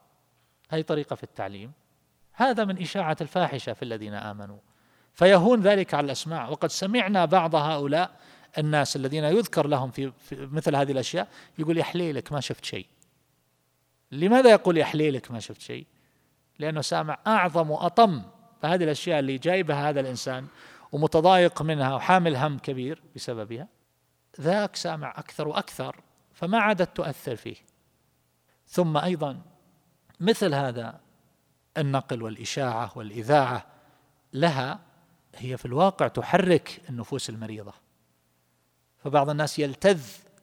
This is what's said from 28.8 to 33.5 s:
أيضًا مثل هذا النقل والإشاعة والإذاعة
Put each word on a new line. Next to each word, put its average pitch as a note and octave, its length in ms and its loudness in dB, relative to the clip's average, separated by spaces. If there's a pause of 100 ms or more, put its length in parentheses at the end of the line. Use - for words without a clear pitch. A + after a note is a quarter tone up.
أيضًا D3+ 440 -2 (800)
مثل G3 340 0
هذا B2 460 -4 (800)
النقل C3+ 440 -2
والإشاعة A2+ 760 -6
والإذاعة A#2+ 680 0 (640)